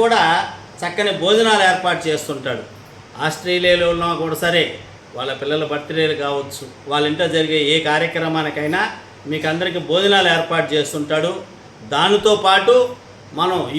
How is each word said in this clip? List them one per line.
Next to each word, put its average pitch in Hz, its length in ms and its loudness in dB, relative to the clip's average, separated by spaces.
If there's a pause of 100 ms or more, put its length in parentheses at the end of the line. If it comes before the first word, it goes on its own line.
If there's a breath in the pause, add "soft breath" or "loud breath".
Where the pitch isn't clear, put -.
కూడా 226 180 4 (600)
చక్కని 202 300 -2
భోజనాలు 208 520 4
ఏర్పాటు 180 440 2
చేస్తుంటాడు. 135 560 -4 (640)
ఆస్ట్రేలియాలో 175 640 2
ఉన్నా 170 240 0
కూడా 156 220 -2
సరే, 170 280 2 (520)
వాళ్ళ 131 180 -6
పిల్లల 151 320 -4
బర్త్‌డేలు 156 480 -2
కావచ్చు, 143 500 -6 (240)
వాళ్ళ 147 200 0
ఇంట్లో 160 200 0
జరిగే 156 320 0 (140)
ఏ 160 60 4
కార్యక్రమానికైనా 156 1000 -2 (460)
మీకు 156 200 -4
అందరికీ 175 320 -2
భోజనాలు 185 480 2
ఏర్పాటు 165 460 0
చేస్తుంటాడు. 156 580 -2 (640)
దానితో 202 420 4
పాటు 196 380 4 (600)
మనం 175 260 0 (200)